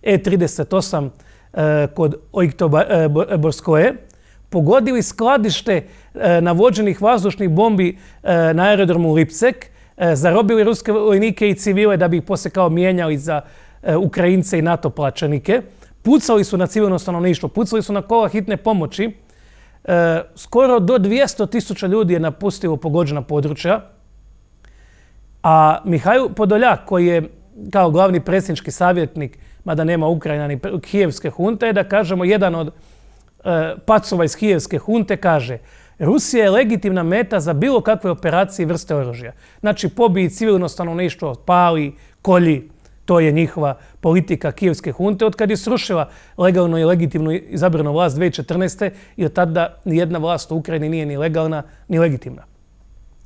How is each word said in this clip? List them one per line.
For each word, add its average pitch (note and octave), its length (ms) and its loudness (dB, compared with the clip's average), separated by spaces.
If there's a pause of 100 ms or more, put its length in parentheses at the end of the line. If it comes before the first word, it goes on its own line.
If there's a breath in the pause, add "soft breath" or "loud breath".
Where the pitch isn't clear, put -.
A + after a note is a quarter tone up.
E G3 200 2
trideset F3 500 -2
osam, D#3+ 380 -2 (420 soft breath)
e, D3+ 420 0
kod D#3 200 0 (160)
Ojktoba-, E3 580 2
e, D#3+ 200 2
Bo-, D#3 200 0
e, F#3+ 80 -2
Borskoje, D#3+ 580 2 (540 soft breath)
pogodili A3 540 2
skladište, A3 840 0 (260 loud breath)
e, F3 280 2
navođenih F#3+ 600 2
vazdušnih G3+ 480 0
bombi, F#3 480 2 (260 loud breath)
e, E3 300 2
na E3+ 100 2
aerodromu F3 500 2
Lipcek, E3 520 0 (320 soft breath)
e, E3+ 180 2
zarobili G#3 480 2
ruske A3 280 0
vojnike G#3 580 2
i F#3+ 60 0
civile G3+ 420 2
da F3 100 2
bi E3+ 100 0
ih D3+ 60 -2
poslije F3+ 280 -6
kao F#3 180 0
mijenjali E3+ 480 0
za, D3+ 240 -4 (420 soft breath)
e, D#3+ 120 0
Ukrajince F3+ 640 0
i - 20 0
nato D#3+ 280 0
plaćenike. D3 720 -2 (420 soft breath)
Pucali A#3 400 4
su - 140 -2
na F3+ 100 0
civilno G3 320 0
stanovništvo, F3 500 -2
pucali A3 340 -2
su G#3 100 -6
na G3+ 80 -2
kola G#3+ 260 2
hitne G3+ 300 -4
pomoći. G#3 540 -2 (760 soft breath)
E, E3+ 360 2 (140)
skoro B3 440 2
do G#3+ 180 2
dvjesto A3 480 0
tisuća G#3 420 -6
ljudi F#3+ 260 2
je E3+ 60 2
napustilo D#3+ 580 -4
pogođena D3 440 -2
područja. D3 600 -2 (1600 soft breath)
A D#3+ 420 4
Mihajl G3 440 2
Podoljak, G#3+ 560 2
koji F3 200 0
je E3+ 240 0 (400)
kao F3+ 220 2
glavni F3+ 280 2
predsjednički F3+ 520 -4
savjetnik, E3+ 680 -2 (260 soft breath)
mada D#3+ 200 -2
nema D#3+ 240 0
Ukrajina D3+ 400 -2
ni C#3+ 100 -6
pre-, F3+ 240 -8
kijevske F3 480 -2
hunte, A3 440 -2
da F#3+ 100 0
kažemo, F#3+ 420 -2
jedan F#3+ 300 2
od, D#3+ 120 -4
e, - 1080 -8 (100)
pacova G3 400 2
iz - 100 -4
kijevske F3+ 420 0
hunte, G#3 400 -2
kaže: C3 400 0 (420 soft breath)
"Rusija A3+ 440 2
je G3 60 4
legitimna G3+ 540 0
meta G3 360 0
za D#3+ 140 -2
bilo A3+ 280 0
kakve G#3+ 280 -2
operacije F3+ 540 -2
i D#3 40 -2
vrste D#3+ 280 -4
oružja." B2 360 -6 (280 soft breath)
Znači, G#3 300 -2
pobiji F#3+ 400 0
civilno F#3+ 400 0
stanovništvo, E3+ 640 -6
pali, E3 600 0 (260 soft breath)
kolji, E3+ 480 2 (360 soft breath)
to F3 140 4
je D#3 120 4
njihova D3+ 460 -2 (240 soft breath)
politika E3 500 0
kijevske E3+ 400 -4
hunte G3 340 -2
od G#3 100 -2
kad G#3+ 140 -2
je G#3+ 80 0
srušila G3 520 -4 (280 loud breath)
legalno F3 400 2
i E3 60 0
legitimno E3 480 0
izabranu D#3+ 600 -2
vlast D#3+ 220 0
dvije E3+ 140 0
tisuće - 140 -8
četrnaeste F#3 480 -4 (260 loud breath)
i F#3 80 -2
od - 80 -4
tada E3+ 520 -2
nijedna E3+ 340 -2
vlast D#3+ 320 -4
u D#3+ 40 -4
Ukrajini D#3 340 -4
nije D#3+ 160 -4
ni C#3+ 120 -6
legalna, D#3+ 460 -4 (240 soft breath)
ni E3 120 0
legitimna. C3 420 -2 (840)